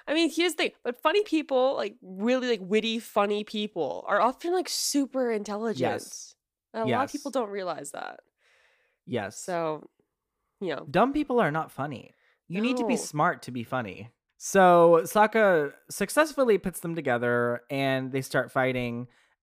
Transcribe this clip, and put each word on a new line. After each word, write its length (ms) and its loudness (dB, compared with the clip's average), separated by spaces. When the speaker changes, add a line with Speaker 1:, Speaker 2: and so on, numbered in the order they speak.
Speaker 1:
I 60 -2
mean, 160 2
here's 240 0
the 100 -8
thing, 80 -2
but 180 -6
funny 220 4
people, 520 0
like, 260 -4
really, 480 0
like, 120 0
witty, 380 0
funny 460 -2
people 600 -6
are 140 2
often, 320 0
like, 160 -2
super 640 -2
intelligent. 500 -4
Speaker 2:
Yes. 540 -6
Speaker 1:
And 100 -4
a 40 -2
Speaker 2:
Yes. 100 0
Speaker 1:
lot 80 0
of 60 -8
people 200 -8
don't 180 -4
realize 420 -8
that. 280 -12
Speaker 2:
Yes. 340 -6
Speaker 1:
So, 500 -4
you 160 -4
know. 140 -10
Speaker 2:
Dumb 240 4
people 260 0
are 120 2
not 200 -6
funny. 440 -10
You 140 -4
need 160 0
to 60 -2
be 120 0
Speaker 1:
No. 20 0
Speaker 2:
smart 460 -2
to 80 -12
be 120 -6
funny. 460 -8
So 640 8
Sokka 720 4
successfully 680 2
puts 220 -6
them 160 -6
together 720 0
and 420 -2
they 100 -2
start 300 -4
fighting. 560 -2